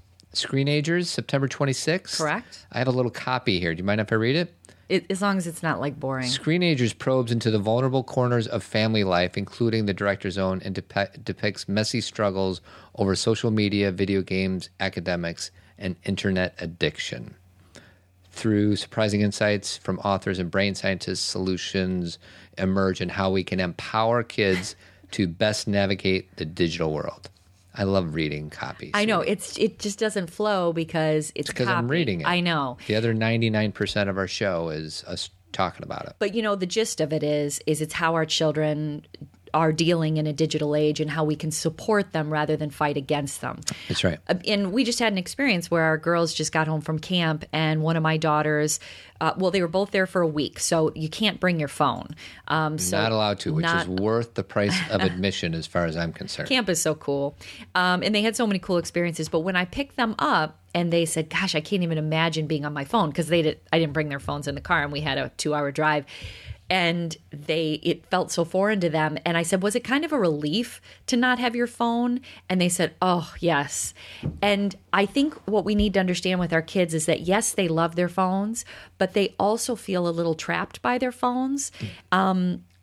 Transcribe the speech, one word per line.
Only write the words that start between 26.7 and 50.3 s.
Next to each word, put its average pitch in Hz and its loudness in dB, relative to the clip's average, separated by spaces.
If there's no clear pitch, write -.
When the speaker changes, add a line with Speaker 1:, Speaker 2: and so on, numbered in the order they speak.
Speaker 1:
world. - -8
I 104 -2
love 95 2
reading 76 -2
copies. - -10
Speaker 2:
I 208 2
know. 208 0
It's, - -4
it 220 0
just 202 -6
doesn't 208 -2
flow 190 0
because 156 0
it's 147 -4
Speaker 1:
It's - -8
'cause 123 0
I'm 180 2
Speaker 2:
copy. - 0
Speaker 1:
reading 135 0
it. - -2
Speaker 2:
I 180 2
know. 147 -2
Speaker 1:
The 107 2
other 113 2
ninety-nine 110 2
percent 101 0
of 95 -4
our 95 0
show 87 -2
is 78 -8
us - -8
talking - -2
about - -8
it. - -14
Speaker 2:
But, 196 -2
you 233 0
know, 208 0
the 185 -2
gist 220 -2
of 156 -2
it 151 0
is, 147 0
is 151 2
it's 156 -4
how 165 0
our 160 2
children 151 0
are 156 4
dealing 160 2
in 156 0
a 156 0
digital 151 0
age 151 2
and 151 -2
how 156 0
we 151 2
can 151 -4
support 196 0
them 156 -2
rather 151 2
than 151 -2
fight 147 0
against 143 -2
them. - -6
Speaker 1:
That's - -2
right. 87 2
Speaker 2:
Uh, 175 2
and 202 2
we 240 2
just 226 0
had 226 2
an 196 0
experience 185 0
where 165 4
our 156 4
girls 170 0
just 156 -2
got 156 2
home 156 0
from 156 -4
camp, 160 0
and 156 2
one 165 2
of 160 2
my 160 2
daughters, 151 2
uh, 156 2
well, 185 2
they 190 2
were 175 2
both 190 0
there 190 2
for 185 0
a 165 4
week, 151 -2